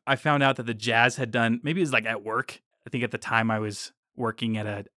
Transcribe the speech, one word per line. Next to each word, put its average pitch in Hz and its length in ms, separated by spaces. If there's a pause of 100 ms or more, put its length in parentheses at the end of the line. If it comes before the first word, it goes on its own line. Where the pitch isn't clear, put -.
I 135 100
found 143 260
out 135 140
that 123 100
the 117 80
Jazz 113 420
had 123 140
done, 117 320
maybe 165 180
it 180 40
was, 143 80
like, 113 140
at 113 180
work. 113 360 (260)
I - 40
think 123 140
at 117 60
the - 80
time 113 320
I 110 80
was 104 340 (240)
working 113 400
at 107 100
a, 101 200 (100)